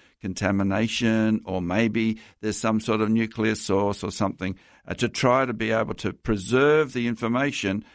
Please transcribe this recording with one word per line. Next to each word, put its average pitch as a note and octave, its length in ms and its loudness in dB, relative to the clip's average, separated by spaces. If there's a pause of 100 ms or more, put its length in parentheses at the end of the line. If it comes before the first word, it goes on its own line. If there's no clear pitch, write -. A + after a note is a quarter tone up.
(220)
contamination G#2+ 1200 0
or F#2 160 -4
maybe A2 580 0 (220)
there's G#2+ 160 -4
some A2 240 0
sort G#2+ 180 0
of G#2+ 100 2
nuclear A2 460 0
source G2+ 480 0
or G2 80 -4
something, F#2+ 480 -4 (260)
uh, - 80 -8
to A#2+ 140 0
try C3 380 2
to B2 80 -2
be A2 180 -2
able A2 220 0
to - 180 -6
preserve B2+ 800 2
the A#2+ 160 -2
information, A#2 880 -2